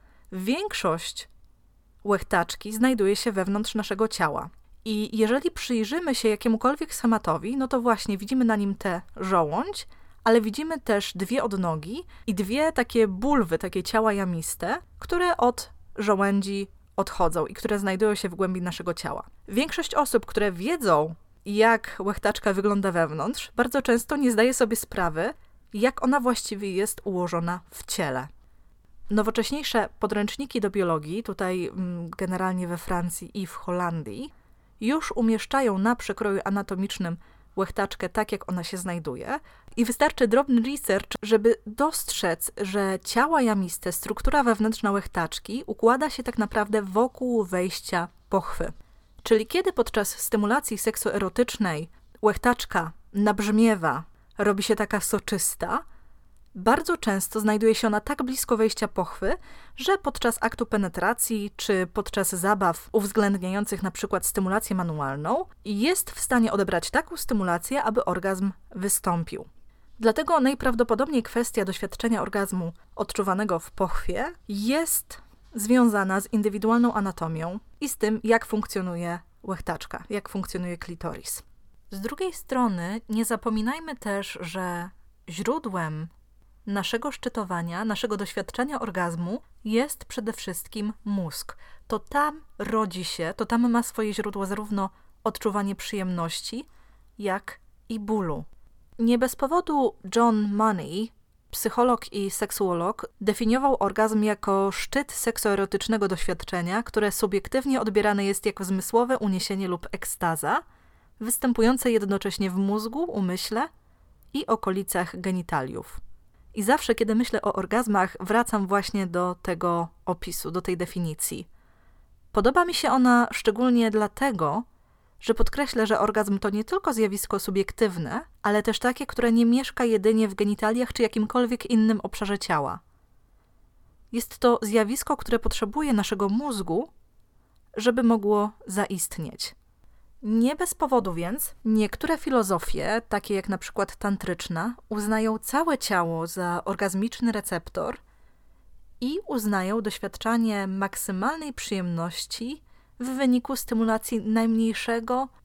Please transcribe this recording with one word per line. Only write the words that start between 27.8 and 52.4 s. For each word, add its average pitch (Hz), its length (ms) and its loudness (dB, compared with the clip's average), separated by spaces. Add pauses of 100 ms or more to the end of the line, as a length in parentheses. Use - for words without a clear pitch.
ciele. 139 420 -4 (840)
Nowocześniejsze 220 800 0 (100)
podręczniki 214 640 -2
do 202 80 0
biologii, 180 540 0
tutaj, 185 440 -4
mm, 175 420 -6
generalnie 185 580 -2
we 175 100 -4
Francji 175 640 -4
i 180 60 -4
w - 60 -16
Holandii, 170 800 -6 (480)
już 277 300 0
umieszczają 226 640 2
na 226 180 2
przekroju 196 500 -2
anatomicznym 196 720 -2 (380)
łechtaczkę 190 540 -2
tak, 208 220 -2
jak - 180 -6
ona 175 140 -4
się 185 140 -8
znajduje. 175 640 -6 (380)
I 233 80 4
wystarczy 254 420 2
drobny 240 340 4
research, 220 500 -2 (120)
żeby 220 320 4 (100)
dostrzec, 214 920 -2
że 190 480 -2
ciała 294 360 4
jamiste, 196 500 0
struktura 277 520 2
wewnętrzna 220 480 2
łechtaczki 196 760 -4
układa 254 420 4
się 254 140 -8
tak - 140 -4
naprawdę 208 440 0
wokół 226 600 0
wejścia 180 640 -2 (220)
pochwy. - 420 -2 (520)
Czyli 220 240 4
kiedy 370 260 0
podczas 220 360 0
stymulacji 220 680 0
seksuerotycznej 190 1120 -2 (320)
łechtaczka 214 720 2 (220)